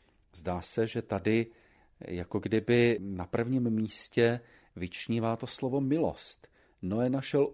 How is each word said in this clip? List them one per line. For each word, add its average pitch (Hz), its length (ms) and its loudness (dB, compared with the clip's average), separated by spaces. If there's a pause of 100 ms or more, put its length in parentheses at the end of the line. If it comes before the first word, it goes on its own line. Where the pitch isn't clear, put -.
(340)
Zdá 87 260 -4
se, 110 260 -2
že 110 160 -4
tady 107 440 2 (540)
jako - 380 -4
kdyby 117 640 2
na 92 260 -6
prvním 120 440 0
místě 117 680 2 (360)
vyčnívá 113 600 -2
to 131 100 -8
slovo 135 340 -2
milost. 135 680 -2 (340)
Noé 113 280 0
našel 139 440 2